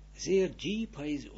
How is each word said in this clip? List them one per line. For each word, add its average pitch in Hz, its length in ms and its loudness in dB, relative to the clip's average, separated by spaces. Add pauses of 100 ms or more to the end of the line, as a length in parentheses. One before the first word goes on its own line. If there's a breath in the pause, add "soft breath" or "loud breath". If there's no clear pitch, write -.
(140)
Zeer 185 440 4
diep, 208 380 -2
hij 143 420 -4